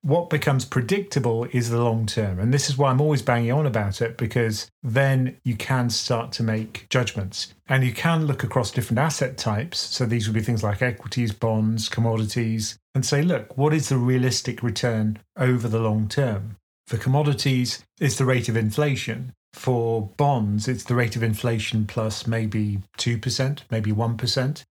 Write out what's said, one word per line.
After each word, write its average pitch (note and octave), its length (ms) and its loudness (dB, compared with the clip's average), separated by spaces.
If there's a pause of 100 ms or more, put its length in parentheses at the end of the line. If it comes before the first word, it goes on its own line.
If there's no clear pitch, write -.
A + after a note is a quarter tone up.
What E3 260 2
becomes C#3+ 340 2
predictable B2 880 0
is A#2 180 0
the A#2 100 2
long A#2 260 2
term. G2 340 -2
And A#2 120 2
this C#3 160 2
is C#3 80 -2
why C#3 140 4
I'm B2+ 100 4
always D3 220 2
banging A#2+ 300 2
on D3+ 140 2
about G#2+ 360 0
it, A#2 160 -4
because A2+ 500 0 (140)
then C3 640 2
you A#2+ 100 0
can B2 360 0
start A#2 420 -2
to - 100 -4
make A2 480 -4
judgments. - 640 -2 (140)
And C3 160 4
you B2 80 2
can D#3+ 340 2
look C#3 160 0
across A#2 300 0
different A#2 260 0
asset D3 400 0
types. A2+ 400 -2
So - 260 -2
these A2+ 220 0
would A2 80 -2
be A2+ 80 2
things A2 220 0
like G#2 180 0
equities, A#2+ 480 -2
bonds, A2 580 0
commodities, A2+ 880 -2 (200)
and C3+ 100 0
say, C#3+ 160 2
"Look, E3 340 -2
what D3 160 4
is D#3 180 0
the C3+ 60 2
realistic B2 640 0
return A2 600 0 (160)
over B2 320 2
the A2+ 100 0
long G#2+ 300 2
term?" G#2+ 480 -2 (320)
For A#2 80 -4
commodities, C3 880 0 (160)
it's C3+ 160 2
the C3+ 80 2
rate B2+ 240 2
of A2+ 80 0
inflation. B2 760 -2 (180)
For A2+ 640 -2
bonds, A2 500 2
it's B2+ 160 -2
the A#2+ 140 -2
rate A#2 180 0
of A2+ 80 -2
inflation A2+ 640 0
plus A2 400 -4
maybe G#2+ 540 -2 (160)
two A#2 220 0
percent, C3 520 -2
maybe G#2+ 220 0
one A2+ 240 0
percent. B2+ 560 -2